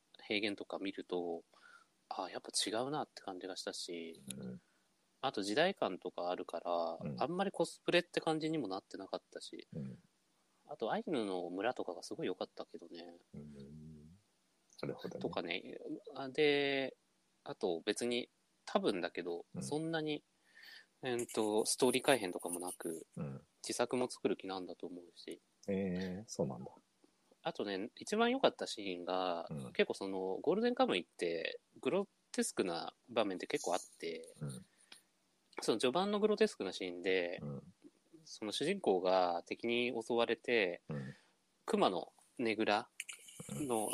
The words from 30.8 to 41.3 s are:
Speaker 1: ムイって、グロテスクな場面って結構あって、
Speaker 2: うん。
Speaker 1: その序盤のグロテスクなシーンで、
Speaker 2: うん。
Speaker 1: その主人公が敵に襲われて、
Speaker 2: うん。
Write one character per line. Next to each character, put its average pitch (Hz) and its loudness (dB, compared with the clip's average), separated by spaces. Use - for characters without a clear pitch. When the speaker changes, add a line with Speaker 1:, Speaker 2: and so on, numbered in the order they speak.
Speaker 1:
ム - 2
イ 87 2
っ - -8
て、 - -2
グ 135 2
ロ 190 2
テ 247 0
ス - 0
ク - 2
な 165 -2
場 117 4
面 95 -2
っ - -4
て - -4
結 - -2
構 87 2
あ - 4
っ - 2
て、 82 -6
Speaker 2:
う 151 -6
ん。 139 -8
Speaker 1:
そ 147 2
の 113 4
序 127 4
盤 185 2
の 208 2
グ 208 4
ロ 208 4
テ 220 6
ス - 0
ク 104 -4
な 95 -2
シ 95 -4
ー 90 -4
ン 87 -8
で、 92 4
Speaker 2:
う - -6
ん。 71 -8
Speaker 1:
そ - -10
の 104 -2
主 - 0
人 156 0
公 95 4
が 90 4
敵 - -4
に 120 2
襲 - 0
わ 117 4
れ 113 2
て、 104 2
Speaker 2:
う 78 -2
ん。 69 -6